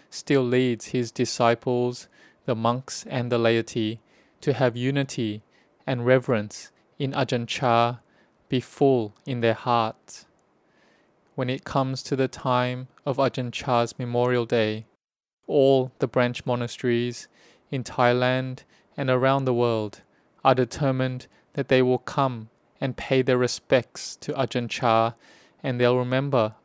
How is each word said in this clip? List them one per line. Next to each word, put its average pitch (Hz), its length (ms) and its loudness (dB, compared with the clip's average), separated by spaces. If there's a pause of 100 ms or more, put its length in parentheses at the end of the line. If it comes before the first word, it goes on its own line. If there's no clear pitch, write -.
(120)
still 139 320 0
leads 123 460 0
his 123 220 -4
disciples, 123 960 0 (380)
the 127 80 0
monks 117 560 -4
and 123 220 -4
the 123 60 0
laity, 113 640 0 (400)
to 147 100 -2
have 123 240 0
unity 123 640 -4 (460)
and 123 180 -2
reverence 123 680 0 (280)
in 139 140 -4
Ajahn 127 340 -2
Chah 120 540 2 (480)
be 127 100 0
full 123 540 0 (120)
in 127 140 -6
their 113 140 2
hearts. 113 720 -2 (1120)
When 127 140 -4
it 131 140 -6
comes 131 400 -2
to 139 140 -4
the 131 100 2
time 127 640 -2 (160)
of 139 100 -2
Ajahn 127 380 -2
Chah's 120 440 0
Memorial 120 480 0
Day, 110 400 0 (640)
all 135 520 4
the 135 80 0
branch 123 380 0
monasteries 120 840 -2 (420)
in 135 100 -4
Thailand 127 800 0 (340)
and 135 120 -2
around 131 360 2
the 131 80 0
world 117 480 -2 (420)
are 135 100 8
determined 131 720 -2 (260)
that 139 160 -4
they 131 120 6
will 127 160 2
come 123 520 -4 (320)
and 131 160 -4
pay 131 240 2
their 127 160 2
respects - 800 -2
to - 160 -8
Ajahn 123 360 -4
Chah, 113 460 2 (480)
and 127 160 -4
they'll 123 180 4
remember 127 680 0